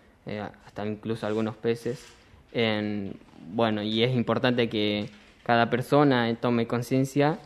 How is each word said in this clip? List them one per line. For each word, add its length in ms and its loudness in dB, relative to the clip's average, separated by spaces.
eh, 180 -8
hasta 180 -10
incluso 420 -6
algunos 300 -2
peces. 480 -4
En, 640 -2
bueno, 300 0
y 200 0
es 120 2
importante 540 2
que 400 -2
cada 260 4
persona, 580 4
eh, 100 -2
tome 280 0
conciencia, 800 0